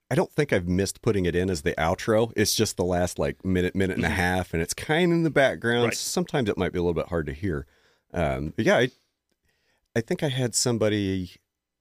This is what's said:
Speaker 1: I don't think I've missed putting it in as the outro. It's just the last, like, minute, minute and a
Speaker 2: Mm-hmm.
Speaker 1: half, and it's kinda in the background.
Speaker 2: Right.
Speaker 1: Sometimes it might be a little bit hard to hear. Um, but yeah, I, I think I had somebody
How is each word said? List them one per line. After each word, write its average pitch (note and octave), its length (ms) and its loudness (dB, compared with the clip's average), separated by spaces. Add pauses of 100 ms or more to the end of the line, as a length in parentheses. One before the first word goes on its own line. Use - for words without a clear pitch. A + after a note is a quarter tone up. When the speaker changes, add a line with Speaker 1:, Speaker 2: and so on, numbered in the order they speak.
(120)
Speaker 1:
I B2+ 40 0
don't F#3 160 0
think D3 220 -2
I've F2+ 140 2
missed F#2 340 0
putting G2+ 240 2
it E2 100 2
in F2+ 140 2
as E2 140 -2
the E2+ 120 0
outro. G#2+ 600 0
It's G#2 200 2
just - 220 0
the F#2 80 0
last, F2+ 320 0
like, C#2+ 280 -4
minute, F2+ 300 2
minute F#2+ 220 0
and F2 80 0
a D#2+ 40 2
Speaker 2:
Mm-hmm. D2+ 80 -2
Speaker 1:
half, F2+ 360 0
and E2 80 0
it's - 140 -4
kinda E3+ 400 0
in E3+ 80 0
the D#3+ 80 0
background. A#2 540 2
Speaker 2:
Right. G#2 100 0
Speaker 1:
Sometimes D3+ 540 -2
it - 80 -2
might F2 160 0
be F#2 60 -2
a - 40 0
little F2 100 2
bit D#2 160 -2
hard E2+ 180 -2
to C#2+ 60 -8
hear. D#2 320 -4 (480)
Um, D#2 420 -2
but A2+ 100 -2
yeah, F#3 120 4
I, B2+ 120 2 (1080)
I A#2 60 2
think - 220 -4
I D3+ 60 0
had B2+ 260 -2
somebody G#2 760 0 (500)